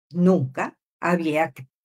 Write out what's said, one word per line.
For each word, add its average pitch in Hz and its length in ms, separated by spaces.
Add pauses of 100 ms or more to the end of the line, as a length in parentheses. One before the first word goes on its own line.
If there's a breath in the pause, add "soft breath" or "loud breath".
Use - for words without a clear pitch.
(120)
nunca 180 640 (220)
había 160 540 (320)